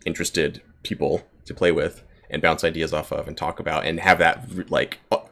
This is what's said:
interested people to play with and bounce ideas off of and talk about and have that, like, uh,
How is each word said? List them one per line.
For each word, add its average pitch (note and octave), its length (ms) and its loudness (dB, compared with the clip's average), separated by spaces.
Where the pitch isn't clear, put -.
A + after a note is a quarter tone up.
interested - 560 -2
people D2+ 400 -2
to - 80 -14
play F2 180 2
with D#2 320 -2
and D#2 120 -4
bounce D#2+ 220 2
ideas D#2+ 300 0
off D#2+ 180 -4
of C#2+ 160 -6
and D#2 100 -12
talk D2+ 220 -6
about D#2 260 -4
and E2 140 -2
have F2+ 200 6
that, E2+ 520 0
like, - 280 0
uh, - 60 2